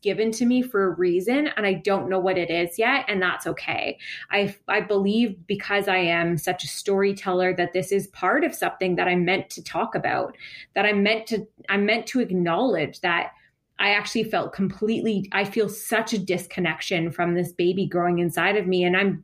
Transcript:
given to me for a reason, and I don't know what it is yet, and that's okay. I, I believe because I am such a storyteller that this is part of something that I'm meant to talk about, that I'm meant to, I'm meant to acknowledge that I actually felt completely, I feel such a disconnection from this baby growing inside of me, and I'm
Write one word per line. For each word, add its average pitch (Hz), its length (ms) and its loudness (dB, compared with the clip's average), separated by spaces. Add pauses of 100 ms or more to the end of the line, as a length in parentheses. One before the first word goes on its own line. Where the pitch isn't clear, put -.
given 202 300 0
to 240 120 0
me 247 160 4
for 208 220 0
a 180 120 0
reason, 185 520 2 (100)
and 214 80 0
I 196 80 2
don't 190 340 -2
know 190 120 0
what 185 180 0
it 170 140 -2
is 170 260 -2
yet, 240 300 2
and 202 120 0
that's 180 280 0
okay. - 500 -4 (320)
I, 202 260 0 (120)
I 208 140 0
believe 202 640 0
because 202 400 -2
I 185 100 2
am 170 400 2
such - 260 -4
a 143 40 -8
storyteller 196 880 0
that 175 180 0
this 185 180 -2
is 196 180 2
part 226 340 2
of 277 100 -2
something 185 440 -2
that 180 100 2
I'm 180 180 4
meant 180 240 0
to - 140 -14
talk 202 320 -4
about, - 420 -2 (380)
that 196 100 2
I'm 202 160 4
meant 220 280 2
to, 208 180 -4 (200)
I'm 202 200 2
meant 226 200 0
to 254 120 0
acknowledge 175 800 0
that 175 300 0 (480)
I 202 100 4
actually 208 360 0
felt - 280 -2
completely, 202 800 -2
I 196 140 0
feel 202 220 0
such 226 460 -2
a 190 100 -2
disconnection 175 840 -2
from 170 240 0
this 175 200 -2
baby 180 340 0
growing 175 320 0
inside 175 360 2
of 190 120 0
me, 185 160 2
and 180 120 4
I'm 196 280 2